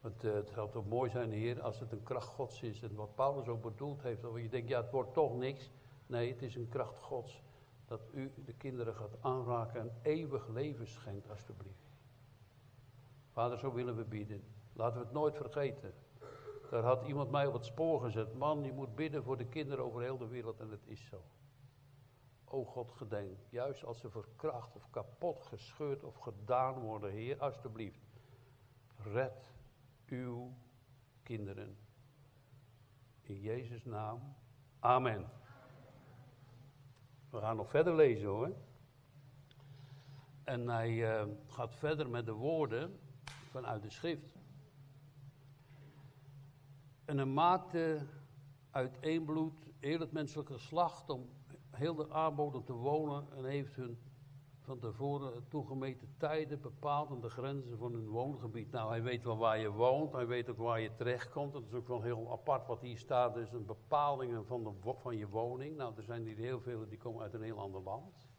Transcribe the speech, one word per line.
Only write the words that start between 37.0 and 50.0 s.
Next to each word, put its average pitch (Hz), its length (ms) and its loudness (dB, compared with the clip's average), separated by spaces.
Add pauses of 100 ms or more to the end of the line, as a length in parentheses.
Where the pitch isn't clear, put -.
We 113 80 -6
gaan 110 180 2
nog 107 140 -2
verder 160 240 6
lezen, 117 340 8
hoor. 117 240 2 (1900)
En 120 240 0
hij, 113 520 4
eh, 107 60 2 (200)
gaat 117 280 -4
verder 151 340 0
met 117 180 0
de 113 60 -2
woorden 143 640 2 (280)
vanuit 117 560 -6
de 104 80 -8
schrift. 156 480 -4 (2750)
"En 143 120 2
hij 139 100 4
maakte 165 800 6 (640)
uit 131 300 2
één 160 240 4
bloed 156 420 0 (120)
heel 156 220 2